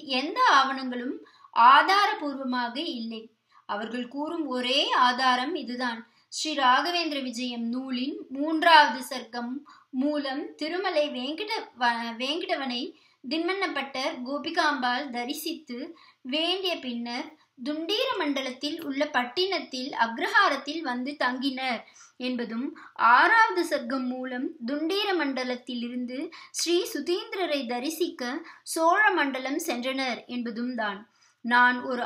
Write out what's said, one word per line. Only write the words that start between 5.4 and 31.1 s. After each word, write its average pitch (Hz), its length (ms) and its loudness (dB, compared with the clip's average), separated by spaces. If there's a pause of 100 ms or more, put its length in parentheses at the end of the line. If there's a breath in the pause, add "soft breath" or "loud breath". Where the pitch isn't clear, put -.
இதுதான். 247 440 -6 (340 soft breath)
ஸ்ரீ - 220 -6
ராகவேந்திர 294 680 2
விஜயம் 240 460 -6
நூலின் 262 480 -4 (140)
மூன்றாவது 302 720 4
சர்க்கம் 240 500 -8 (380 loud breath)
மூலம் 285 520 -2 (120)
திருமலை 330 560 0
வேங்கட-, 339 560 -6 (100)
வ-, 233 400 0
வேங்கடவனை 277 680 -4 (420 soft breath)
திம்மண்ணப்பட்டர் 320 960 -2
கோபிகாம்பாள் 285 880 -2
தரிசித்து 240 680 -8 (460 loud breath)
வேண்டிய 339 520 -2
பின்னர் 240 520 -6 (300 soft breath)
துண்டீர 339 580 -2
மண்டலத்தில் 285 640 -2
உள்ள 285 260 -2
பட்டினத்தில் 269 880 -2
அக்ரஹாரத்தில் 311 880 2
வந்து 254 340 -4
தங்கினர் 254 680 -2 (380 loud breath)
என்பதும், 240 460 -4 (420 loud breath)
ஆறாவது 359 560 8
சர்க்கம் 254 440 -2
மூலம் 254 380 -4 (200)
துண்டீர 330 480 0
மண்டலத்திலிருந்து 247 1040 -2 (320 loud breath)
ஸ்ரீ 339 340 0
சுதீந்திரரை 349 840 -2
தரிசிக்க 262 560 -4 (420 loud breath)
சோழ 339 460 4
மண்டலம் 277 500 0
சென்றனர் 254 680 -2
என்பதும் 240 480 -6
தான். 208 260 -4 (440 soft breath)